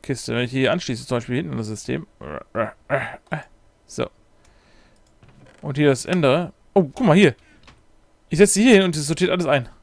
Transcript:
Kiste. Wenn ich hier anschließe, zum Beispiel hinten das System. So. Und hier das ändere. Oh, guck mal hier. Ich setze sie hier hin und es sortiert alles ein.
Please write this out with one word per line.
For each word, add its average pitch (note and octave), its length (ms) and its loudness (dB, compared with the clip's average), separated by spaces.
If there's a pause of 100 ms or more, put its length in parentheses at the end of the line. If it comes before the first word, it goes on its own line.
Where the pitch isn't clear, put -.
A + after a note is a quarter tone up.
Kiste. A#2+ 320 -8
Wenn B2 80 -2
ich A#2+ 80 -8
hier C3 220 0
anschließe, C3+ 340 -6
zum B2+ 80 -4
Beispiel A#2+ 220 -6
hinten C#3+ 200 -8
das A2 100 -8
System. B2+ 380 -8 (1800)
So. - 240 -10 (1500)
Und C#3+ 160 -8
hier D3 100 4
das C3 160 2
ändere. D#3+ 480 0 (220)
Oh, F#3+ 100 4
guck D#3 240 -4
mal D#3 80 6
hier. F#3 180 6 (920)
Ich D#3+ 120 -4
setze G3+ 160 6
sie G3 80 2
hier B3 100 8
hin G3 100 8
und F3 140 0
es D3 100 -6
sortiert E3 240 0
alles F3+ 140 0
ein. C3+ 240 0 (140)